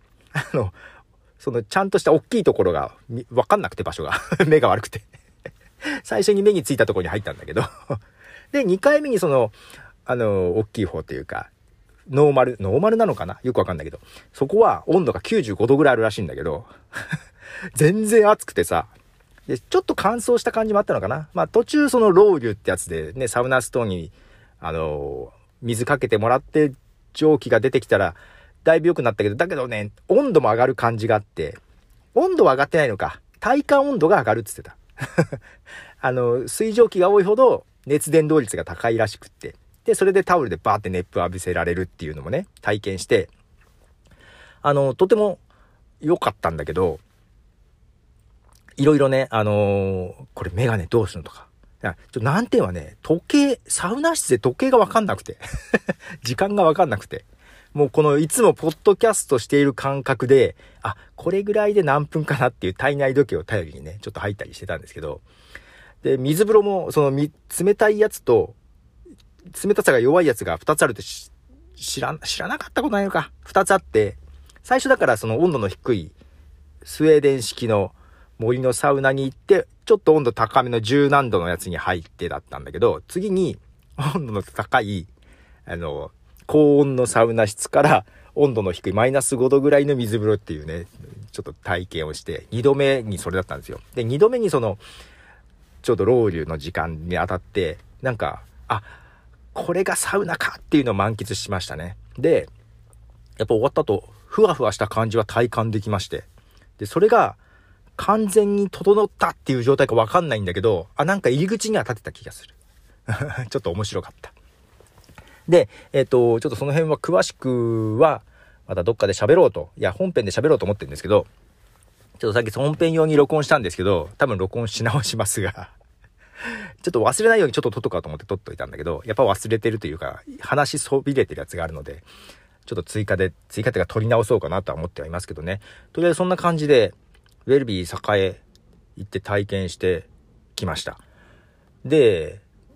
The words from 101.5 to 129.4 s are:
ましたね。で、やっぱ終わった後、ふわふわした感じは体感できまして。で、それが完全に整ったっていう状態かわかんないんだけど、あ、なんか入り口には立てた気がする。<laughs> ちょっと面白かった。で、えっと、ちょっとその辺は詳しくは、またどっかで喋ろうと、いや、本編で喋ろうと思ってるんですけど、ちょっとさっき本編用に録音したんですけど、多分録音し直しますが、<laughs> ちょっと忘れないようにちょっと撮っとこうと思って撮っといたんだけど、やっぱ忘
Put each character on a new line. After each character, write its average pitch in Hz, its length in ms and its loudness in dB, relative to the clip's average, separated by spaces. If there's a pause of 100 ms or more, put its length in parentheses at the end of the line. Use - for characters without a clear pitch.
ま 95 100 -4
し - 60 -10
た - 100 -12
ね。 85 200 -12 (220)
で、 139 300 2 (880)
や 113 60 -4
っ - 20 -10
ぱ 123 80 0
終 110 60 2
わ 131 80 2
っ - 40 -12
た 156 100 0
後、 101 260 -2 (180)
ふ - 160 0
わ 185 120 4
ふ 131 100 -6
わ 104 80 2
し - 60 -8
た 104 100 -2
感 113 220 -2
じ 110 80 0
は 113 60 2
体 117 240 0
感 113 220 -4
で 104 100 -4
き 104 100 -8
ま 101 100 -2
し - 80 -10
て。 - 160 -10 (540)
で、 104 80 -10
そ - 120 -4
れ 202 100 6
が 214 280 2 (600)
完 214 300 0
全 202 300 2
に 202 140 0
整 202 320 2
っ 202 60 2
た 175 220 -2
っ - 60 -10
て - 160 -4
い 131 40 0
う 120 60 -2
状 135 140 4
態 135 100 2
か 113 80 -2
わ 113 120 4
か 175 140 2
ん 170 80 -2
な 120 80 -2
い 107 40 -2
ん 101 40 -4
だ 87 100 -4
け 98 60 -6
ど、 95 360 0
あ、 147 80 0
な 180 100 0
ん 202 60 -4
か 139 80 0
入 135 140 0
り 190 40 0
口 214 240 -4
に 214 60 0
は 135 80 -2
立 120 120 -6
て - 60 -18
た - 100 -14
気 - 120 -20
が - 80 -18
す - 160 -20
る。 - 60 -20 (520)
<laughs> 131 440 -8
ち - 60 -4
ょ - 20 0
っ - 40 -14
と 87 80 -6
面 95 140 -4
白 - 180 -8
か - 100 -16
っ - 80 -20
た。 - 120 -20 (1160)
で、 160 200 6 (240)
え 135 100 2
っ 123 40 -2
と、 120 340 4
ち - 60 -4
ょ - 20 0
っ - 20 -10
と 113 60 -10
そ 139 80 -6
の 143 80 -2
辺 156 180 0
は 147 60 0
詳 - 260 0
し - 100 -6
く 113 680 -4
は、 143 240 2 (440)
ま - 80 -8
た 92 80 -2
ど 113 100 0
っ 117 40 -2
か 104 100 0
で 98 60 2
喋 110 220 4
ろ 170 120 8
う 113 60 2
と、 - 240 -10
い - 60 -12
や、 95 100 0
本 185 200 -6
編 120 120 0
で 98 60 -4
喋 117 180 0
ろ 156 80 4
う - 20 2
と - 60 -8
思 101 100 -2
っ - 20 -14
て 78 100 -14
る - 20 -14
ん - 20 -14
で 71 60 -14
す - 60 -16
け - 60 -10
ど、 101 180 2 (920)
ち - 60 -8
ょ 113 40 0
っ - 20 -2
と - 20 -2
さ 120 80 0
っ - 40 0
き 110 60 -8
本 139 240 -2
編 165 180 0
用 160 140 2
に 156 80 0
録 147 220 4
音 151 80 0
し - 40 -10
た 151 100 4
ん 127 40 -6
で 90 80 -4
す - 60 -14
け 92 80 -4
ど、 90 320 0
多 151 100 0
分 107 120 -2
録 95 200 -6
音 117 100 -6
し - 140 -8
直 113 200 -2
し - 140 -6
ま 110 100 -2
す - 160 -4
が、 95 280 -10 (540)
<laughs> - 580 -16
ち - 60 -4
ょ - 20 -6
っ - 20 -6
と 120 80 0
忘 123 220 0
れ 226 60 6
な 226 80 6
い - 20 4
よ 190 60 4
う 143 40 4
に 117 40 -8
ち - 60 -4
ょ - 20 0
っ - 20 0
と 120 80 0
撮 110 100 -8
っ - 20 -10
と 117 80 -2
こ 90 80 -4
う 82 40 -8
と - 60 -12
思 78 80 -10
っ - 20 -10
て - 80 -20
撮 - 100 -6
っ - 20 -4
と - 140 -18
い - 40 -16
た - 100 -10
ん 71 40 -12
だ - 80 -16
け 78 60 -10
ど、 80 200 -6
や 107 80 -4
っ 101 40 -8
ぱ 139 80 4
忘 101 240 0